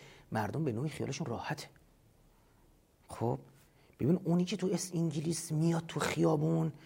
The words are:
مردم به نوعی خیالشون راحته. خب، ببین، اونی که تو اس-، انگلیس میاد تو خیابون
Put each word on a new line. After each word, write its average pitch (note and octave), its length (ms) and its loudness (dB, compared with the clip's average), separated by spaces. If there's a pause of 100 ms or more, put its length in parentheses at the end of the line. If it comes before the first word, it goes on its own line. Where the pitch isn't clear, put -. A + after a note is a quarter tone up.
(320)
مردم A2+ 320 -2
به C3 80 0
نوعی B2+ 160 -2
خیالشون C3+ 380 -6
راحته. A#2 400 -6 (1400)
خب، B2 300 -2 (640)
ببین، E3+ 240 4
اونی F3 200 4
که F#3+ 120 -2
تو F#3 120 -2
اس-، - 260 -2
انگلیس D#3+ 580 -2
میاد E3 360 4
تو - 120 -6
خیابون D#3+ 720 2 (120)